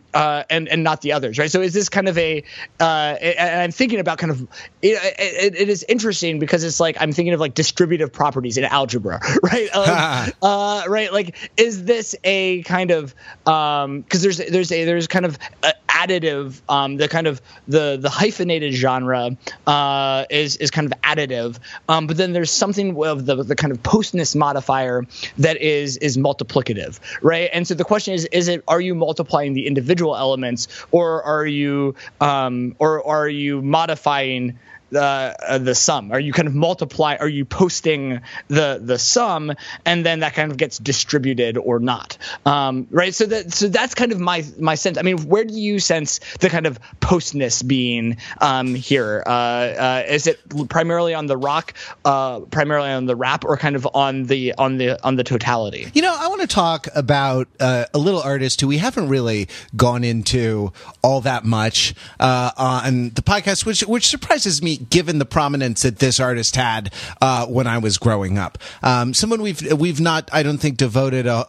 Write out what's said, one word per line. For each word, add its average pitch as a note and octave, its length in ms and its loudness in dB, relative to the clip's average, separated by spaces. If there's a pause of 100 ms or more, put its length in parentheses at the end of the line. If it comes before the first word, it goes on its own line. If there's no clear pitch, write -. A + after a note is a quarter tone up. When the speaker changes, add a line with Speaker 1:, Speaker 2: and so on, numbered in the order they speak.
(140)
Speaker 1:
uh, D3 340 0
and, D#3+ 220 -2
and D#3+ 140 0
not D#3 180 0
the C#3+ 120 -2
others, B2+ 260 -2
right? D3+ 100 0
So F#3 120 2
is F#3 120 0
this G3 160 0
kind F#3+ 180 0
of F3 120 0
a, D#3+ 240 -2 (360)
uh, D#3 400 2
a-, E3 220 0
and F3 200 2
I'm F3 100 0
thinking A#3 280 0
about E3 200 -2
kind E3 100 -2
of, C3 120 -2 (420)
it, G#3 160 4 (200)
it, F#3+ 400 0
it G3+ 100 2
is G3 200 -2
interesting G3+ 480 0
because D#3 260 0
it's E3 160 -2
like, E3 200 0
I'm D3+ 140 0
thinking F3 200 0
of, D#3 60 2
like, D3+ 160 -2
distributive D#3 580 0
properties C3 440 -2
in C3 60 0
algebra, A2+ 580 -2 (120)
<laughs> G4+ 100 2
right? A3 320 0
Um, D#3+ 600 2
Speaker 2:
<laughs> - 60 -20
Speaker 1:
uh, G3+ 440 0
right? G#3 240 0
Like, F#3+ 240 -2 (220)
is G#3+ 280 2
this A3+ 380 0
a F#3 380 0
kind F3+ 300 0
of, D3+ 240 0 (320)
um, D3 560 0
'cause F3+ 180 0
there's, F#3 160 2
there's F3+ 340 -2
a, E3 140 0
there's E3+ 220 0
kind F3+ 180 0
of, D3+ 140 -6 (240)
uh, D#3 80 4 (160)
additive, D#3 840 0
um, C#3 280 2
the D3 100 2
kind E3 200 0
of, C3+ 140 -2 (260)
the, C#3+ 320 2
the C3+ 100 0
hyphenated E3 640 0
genre, B2+ 640 0 (300)
uh, C#3 640 0
is, D3 280 -2
is D3 140 -2
kind D3 200 -2
of - 100 -6
additive. B2+ 560 0 (300)
Um, D#3+ 200 2
but D#3 100 -2
then F3+ 160 0
there's E3+ 180 -2
something F#3+ 520 0
of D3 220 -2
the, C3+ 180 0
the B2+ 120 -2
kind D3 160 0
of A#2+ 100 -6
postness F#3+ 540 0
modifier C3+ 680 0 (320)
that D#3 200 2
is, C#3+ 400 0
is C3+ 200 -2
multiplicative, B2+ 840 -2 (220)
right? E3 300 2
And E3+ 160 0
so F#3+ 60 -4
the F3 120 -2
question G#3 280 0
is, E3 120 -2
is F3 220 0
it, F3 200 -2
are E3+ 140 4
you F3+ 140 -2
multiplying D3+ 580 0
the C3 140 -2
individual D3 480 0
elements, B2+ 520 -2 (240)
or E3 320 6
are D3+ 220 2
you, C#3+ 500 0 (240)
um, B2+ 600 0
or D#3 260 2
are D3+ 240 2
you C#3+ 320 -2
modifying C#3 960 -2 (320)
the, C#3 440 0 (120)
uh, C3+ 120 0
the B2+ 160 0
sum? A#2+ 360 0
Are C3 80 0
you C#3+ 140 -4
kind D#3+ 140 0
of C#3 80 -2
multiply-, D#3 640 0
are D3+ 100 -2
you C#3+ 180 -4
posting C#3+ 760 -2 (260)
the, C#3+ 340 0
the A#2+ 160 0
sum, E3 560 0 (320)
and E3+ 180 2
then E3 180 0
that D3 120 -2
kind D#3 180 0
of C3 60 -8
gets C#3+ 220 -2
distributed B2 800 0
or A#2+ 180 0
not? A#2+ 400 -4 (260)
Um, C3+ 460 0
right? F3+ 240 2
So A3 140 2
that, G3 260 -4
so G3+ 140 2
that's E3 260 0
kind A#3+ 180 0
of F#3+ 80 -2
my, F3 240 -2 (140)
my D#3+ 160 0
sense. E3+ 240 -2
I E3 60 0
mean, F3+ 240 2
where G3+ 160 4
do A3 100 -8
you G#3 240 -2
sense D#3+ 420 0 (200)
the F3+ 100 4
kind D#3+ 160 0
of B2+ 140 -4 (220)
postness C#3+ 600 0
being, A#2+ 560 0 (240)
um, C3 320 2
here? B2 540 0
Uh, - 20 2
uh, B2 800 0
is D3 180 0
it E3 140 2 (300)
primarily E3+ 440 2
on D3+ 140 -4
the C3+ 100 0
rock, C#3+ 380 -2 (280)
uh, C3+ 360 2
primarily D3 500 0
on C3 160 -2
the B2+ 100 0
rap, C3+ 300 0
or D3 120 2
kind C#3+ 180 0
of C3 180 -2
on C3+ 300 2
the, B2+ 340 0
on C3 200 2
the, B2+ 280 -2
on C3 120 2
the B2 60 2
totality? A#2 720 -2
Speaker 2:
You D4+ 80 4
know, F4 160 2
I E4 120 -4
wanna G4 180 -2
talk E3 480 0
about, C#3 520 0 (120)
uh, B2+ 340 2
a D3 60 2
little F3 220 2
artist C3+ 400 -2
who C#3 60 2
we C#3+ 120 2
haven't G#3+ 280 -2
really A#2 420 0 (260)
gone B2 280 4
into A2+ 680 0 (300)
all C3 180 4
that A#2+ 240 -2
much, A2 480 2 (260)
uh, B2+ 380 2
on B2+ 540 0
the - 100 -2
podcast, G3 460 0
which, A3 140 0
which A3 260 2
surprises G#3 560 0
me D#3+ 160 0 (100)
given E3 300 2
the C3+ 60 0
prominence C#3 560 0
that A#2+ 180 0
this C3 220 2
artist B2 340 0
had, A2+ 380 0 (280)
uh, B2+ 260 4
when B2 200 0
I A#2 120 0
was G#2+ 180 0
growing G2+ 400 2
up. F#2 200 -4 (240)
Um, B2 320 2
someone A3 280 0
we've, D#3 320 -2
we've D3+ 260 2
not, D#3+ 320 0
I D3+ 100 2
don't D3 160 0
think, C3+ 200 0
devoted C3 500 2
a, A#2+ 220 0